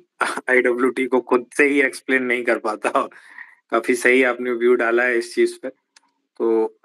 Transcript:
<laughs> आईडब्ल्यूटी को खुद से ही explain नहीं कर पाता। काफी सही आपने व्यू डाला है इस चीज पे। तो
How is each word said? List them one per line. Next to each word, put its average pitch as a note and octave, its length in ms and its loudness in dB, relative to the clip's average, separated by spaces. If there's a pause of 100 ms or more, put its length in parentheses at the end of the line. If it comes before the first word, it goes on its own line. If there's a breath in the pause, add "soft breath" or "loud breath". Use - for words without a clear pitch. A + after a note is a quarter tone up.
(200)
<laughs> - 300 -6
आईडब्ल्यूटी B2+ 560 0
को B2+ 140 0
खुद B2 260 0 (120)
से D3 80 4
ही C#3+ 160 2
explain C3 420 -2
नहीं B2 200 -2
कर A#2 140 0
पाता। B2 520 -4 (600 loud breath)
काफी A#2 260 0
सही B2+ 280 4
आपने B2 280 -2
व्यू A#2+ 240 2
डाला A#2+ 280 2
है B2 140 0
इस A#2 180 -6
चीज A#2 220 2
पे। B2+ 120 -12 (680)
तो A2+ 480 -2